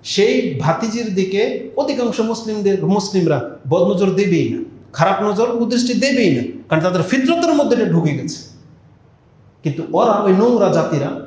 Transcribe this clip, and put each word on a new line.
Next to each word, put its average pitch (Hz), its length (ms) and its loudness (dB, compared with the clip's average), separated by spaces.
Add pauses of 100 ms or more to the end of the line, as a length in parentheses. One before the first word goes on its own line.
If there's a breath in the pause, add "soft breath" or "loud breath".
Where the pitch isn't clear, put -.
সেই 208 580 0
ভাতিজির 214 540 -2
দিকে 196 600 -2
অধিকাংশ 240 440 -2
মুসলিমদের, 208 680 -2
মুসলিমরা 165 640 0 (180)
বদনজর 185 420 2
দেবেই 170 380 2
না, - 160 -6 (280)
খারাপ 190 300 0
নজর, 208 240 0 (120)
কুদৃষ্টি 247 360 0
দেবেই 254 420 2
না, 117 60 -2 (260)
কারণ 160 140 0
তাদের 180 200 0
ফিতরতের 320 520 2
মধ্যে 240 220 2
এটা 196 160 0
ঢুকে 160 200 2
গেছে। - 260 -6 (1200)
কিন্তু 151 200 -4 (100)
ওরা, 214 200 2
ওই 202 200 2
নোংরা 208 360 4
জাতিরা 156 420 0 (160)